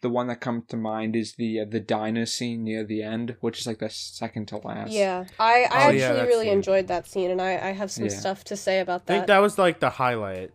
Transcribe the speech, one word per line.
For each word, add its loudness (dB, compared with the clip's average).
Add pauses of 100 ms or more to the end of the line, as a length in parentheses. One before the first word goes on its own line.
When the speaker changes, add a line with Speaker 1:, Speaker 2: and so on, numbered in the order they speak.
Speaker 1:
the -4
one -2
that -6
comes -4
to -6
mind -4
is -4
the, -4
uh, -4
the -4
diner -2
scene -6
near -4
the -4
end, -6
which -4
is, -8
like, -6
the -6
second -10
to -10
last. -8
Speaker 2:
Yeah, 0 (140)
I, 2
I 8
Speaker 3:
Oh, 4
Speaker 2:
actually 6
Speaker 3:
yeah, 2
that 2
Speaker 2:
really 4
Speaker 3:
scene. 4
Speaker 2:
enjoyed 2
that -2
scene, -2
and 0
I, 0 (160)
I -4
have -6
some -6
Speaker 1:
Yeah. 0
Speaker 2:
stuff -6
to -8
say 0
about -2
Speaker 3:
I -2
think 4
Speaker 2:
that. 6
Speaker 3:
that 8
was, 4
like, 4
the 4
highlight. -2